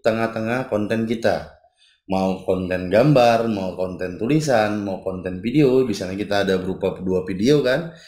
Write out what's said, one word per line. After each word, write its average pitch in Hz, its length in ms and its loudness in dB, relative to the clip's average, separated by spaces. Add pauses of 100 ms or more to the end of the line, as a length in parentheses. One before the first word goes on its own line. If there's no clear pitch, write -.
tengah-tengah 113 640 -2
konten 110 400 -2
kita. 98 400 -2 (600)
Mau 95 320 0
konten 92 480 -2
gambar, 117 560 6
mau 92 320 -4
konten 92 400 -6
tulisan, 113 640 0
mau 95 240 -6
konten 92 320 -6
video, 131 480 4
misalnya 95 320 -6
kita 101 240 -2
ada 95 160 2
berupa 92 400 -4
dua 92 240 -2
video 113 400 2
kan, 143 320 -2 (140)